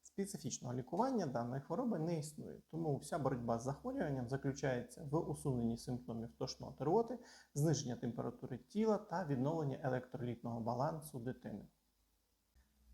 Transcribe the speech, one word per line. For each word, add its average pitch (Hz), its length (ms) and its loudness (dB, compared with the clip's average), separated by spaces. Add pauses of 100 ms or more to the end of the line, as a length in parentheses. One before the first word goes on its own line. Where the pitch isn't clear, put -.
Специфічного - 720 -4
лікування 196 520 2
даної 123 340 0
хвороби 202 380 0
не 165 200 2
існує, - 420 -6 (100)
тому 160 260 2
вся 170 220 -2
боротьба 120 400 2
з 117 40 -4
захворюванням 143 640 -2
заключається 135 840 -2
в 151 80 4
усуненні 123 600 2
симптомів 117 600 -6
тошноти, 131 460 -4
рвоти, 226 340 4 (360)
зниження 131 420 2
температури 123 600 -4
тіла 208 400 2
та 185 260 -2
відновленні 143 580 2
електролітного 120 760 -2
балансу 131 580 0
дитини. - 480 -6 (1300)